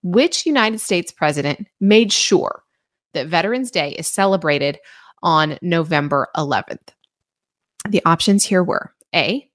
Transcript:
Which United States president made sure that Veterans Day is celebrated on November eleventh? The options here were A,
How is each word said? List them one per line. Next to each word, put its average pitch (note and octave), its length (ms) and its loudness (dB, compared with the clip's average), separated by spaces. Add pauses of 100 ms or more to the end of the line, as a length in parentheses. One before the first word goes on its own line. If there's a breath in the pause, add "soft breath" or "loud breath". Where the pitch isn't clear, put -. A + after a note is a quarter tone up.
Which A#3 460 0
United A3+ 320 0
States - 320 -4
president D3 560 -2 (120)
made G#3 320 4
sure - 520 0 (500)
that C#3+ 140 -6
Veterans G#3+ 420 -2
Day D3 220 0
is - 160 -10
celebrated D#3+ 720 0 (420 loud breath)
on D#3 400 2
November D#3 760 0
eleventh? C#3+ 580 -6 (960)
The G3+ 160 2
options G3+ 400 2
here F#3 180 2
were - 300 -4 (200)
A, F#3 420 -2